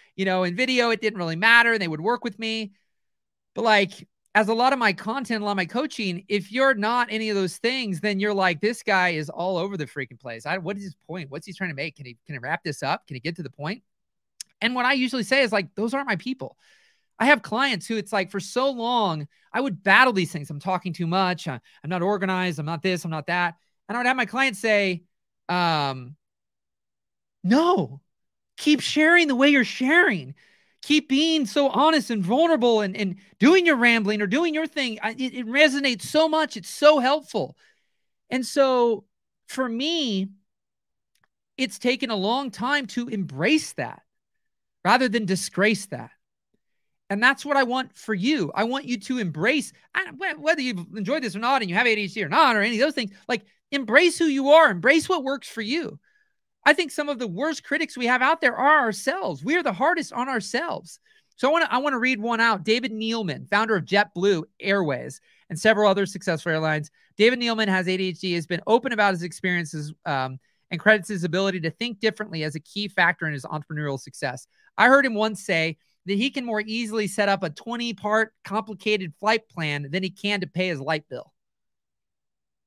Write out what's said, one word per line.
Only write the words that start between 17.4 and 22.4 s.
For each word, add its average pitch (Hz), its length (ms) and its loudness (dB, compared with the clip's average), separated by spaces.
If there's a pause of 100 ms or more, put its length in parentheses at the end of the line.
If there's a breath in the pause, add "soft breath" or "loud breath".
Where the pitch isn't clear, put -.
clients 240 440 -2
who 226 100 -2
it's 208 160 -6
like, 196 180 0
for 202 100 -6
so 269 300 -2
long, 226 580 0 (240)
I 240 80 -2
would 262 220 -4
battle 233 300 6
these 185 200 0
things. 147 180 -8
"I'm 143 100 -12
talking 185 320 -4
too 170 140 -4
much. 180 400 0
I, 127 140 -6 (220 soft breath)
I'm 147 80 -10
not 180 120 -2
organized. 185 560 -2